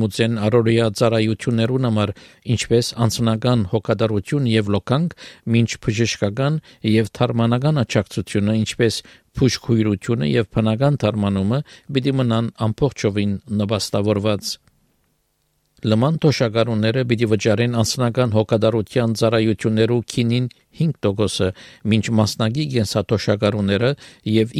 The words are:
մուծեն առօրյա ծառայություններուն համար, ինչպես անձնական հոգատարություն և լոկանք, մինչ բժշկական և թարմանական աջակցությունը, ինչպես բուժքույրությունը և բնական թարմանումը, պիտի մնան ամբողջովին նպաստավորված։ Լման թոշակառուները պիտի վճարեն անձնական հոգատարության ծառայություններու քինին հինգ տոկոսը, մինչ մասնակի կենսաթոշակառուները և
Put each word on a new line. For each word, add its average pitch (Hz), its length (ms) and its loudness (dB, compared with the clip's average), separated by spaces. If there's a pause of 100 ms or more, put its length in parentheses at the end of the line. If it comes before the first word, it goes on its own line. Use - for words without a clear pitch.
մուծեն 113 400 0
առօրյա 113 460 2 (140)
ծառայություններուն 113 880 0
համար, 104 240 0 (420)
ինչպես 117 340 0 (160)
անձնական 113 680 0
հոգատարություն 113 720 -2
և 110 280 0
լոկանք, 147 420 -2 (340)
մինչ 117 180 2 (140)
բժշկական 113 720 -2 (400)
և 110 240 0
թարմանական 123 640 0
աջակցությունը, 104 800 -2
ինչպես - 380 -2 (340)
բուժքույրությունը 117 960 0
և 120 240 0
բնական 120 480 0
թարմանումը, 101 560 0 (320)
պիտի 135 320 0
մնան 113 260 0 (200)
ամբողջովին 101 680 -2 (220)
նպաստավորված։ 104 960 -2 (1200)
Լման 120 400 0
թոշակառուները 113 880 0
պիտի 117 220 0
վճարեն 113 500 2
անձնական 120 560 0
հոգատարության 113 800 0
ծառայություններու 113 840 2 (120)
քինին 120 360 0 (280)
հինգ 160 300 -2
տոկոսը, 98 400 0 (420)
մինչ 104 160 2 (140)
մասնակի 110 460 0 (100)
կենսաթոշակառուները 104 1160 0 (360)
և 110 320 2